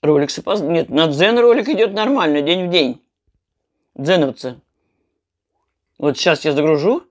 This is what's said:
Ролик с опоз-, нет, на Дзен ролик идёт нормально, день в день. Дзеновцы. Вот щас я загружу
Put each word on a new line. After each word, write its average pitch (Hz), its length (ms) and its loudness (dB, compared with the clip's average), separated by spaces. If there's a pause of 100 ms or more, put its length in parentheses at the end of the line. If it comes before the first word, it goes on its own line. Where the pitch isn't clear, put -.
Ролик 147 300 2
с - 80 -10
опоз-, 202 240 -4
нет, 160 260 -2
на 156 200 2
Дзен 190 300 2
ролик 240 300 2
идёт 220 240 0
нормально, 202 480 0
день 175 280 -2
в - 20 -4
день. 143 320 0 (920)
Дзеновцы. 139 640 -2 (1400)
Вот 143 200 -2
щас 160 280 0
я 147 60 0
загружу 156 580 0